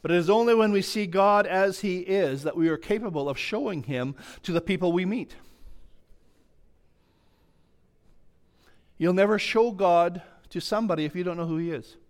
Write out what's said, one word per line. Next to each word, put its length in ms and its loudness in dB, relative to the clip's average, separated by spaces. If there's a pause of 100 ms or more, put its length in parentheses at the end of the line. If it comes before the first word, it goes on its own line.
But 80 -4
it 80 4
is 100 0
only 260 4
when 180 4
we 100 2
see 240 -4
God 400 4
as 340 0
he 200 -2
is 420 0
that 120 -4
we 140 2
are 80 0
capable 540 -4
of 80 -6
showing 460 -4
him 300 -4 (280)
to 100 -6
the 80 2
people 320 0
we 140 0
meet. 300 -6 (3500)
You'll 160 2
never 240 4
show 320 2
God 500 2 (300)
to 100 -6
somebody 460 -2
if 100 -8
you 80 -4
don't 140 -6
know 80 -4
who 100 -4
he 140 -4
is. 260 -10 (140)